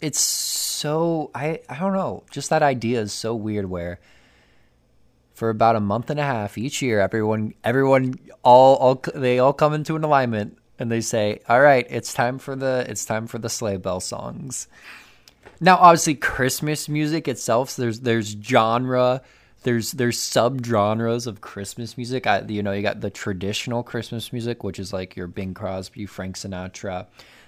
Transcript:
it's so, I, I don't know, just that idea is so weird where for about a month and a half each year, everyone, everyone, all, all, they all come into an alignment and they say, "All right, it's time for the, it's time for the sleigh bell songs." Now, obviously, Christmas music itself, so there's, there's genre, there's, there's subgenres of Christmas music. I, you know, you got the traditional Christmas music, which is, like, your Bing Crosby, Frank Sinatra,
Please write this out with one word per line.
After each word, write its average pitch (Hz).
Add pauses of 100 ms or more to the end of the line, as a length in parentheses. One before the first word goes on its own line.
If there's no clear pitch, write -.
it's 151
so, -
I, 156
I 127
don't 196
know, 143
just -
that 160
idea 123
is 104
so 113
weird 104
where 87 (1300)
for 113
about 113
a -
month 104
and 147
a 147
half 113
each 123
year, 117
everyone, 107 (100)
everyone, 131 (280)
all, 131
all, 131 (140)
they 127
all 135
come 151
into 151
an 156
alignment 127 (200)
and 117
they 117
say, 107
"All 123
right, 139
it's 120
time 127
for 135
the, 131
it's 110
time 113
for 120
the 113
sleigh 104
bell 92
songs." 120 (960)
Now, 180
obviously, 170
Christmas 147
music 151
itself, 123
so -
there's, 117
there's 113 (100)
genre, 127 (420)
there's, 120
there's 120
subgenres 117
of 98
Christmas -
music. 123
I, 101
you 107
know, 101
you 101
got 107
the 107
traditional 101
Christmas 117
music, 117
which 98
is, 92
like, 95
your 92
Bing 92
Crosby, 95
Frank 95
Sinatra, 95 (400)